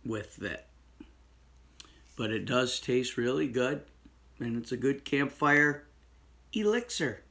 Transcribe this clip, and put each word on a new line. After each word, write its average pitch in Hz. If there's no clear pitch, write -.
with 110
it. 92
But 110
it 101
does 123
taste 123
really 131
good, 127
and 117
it's 117
a 123
good 131
campfire 143
elixir. 208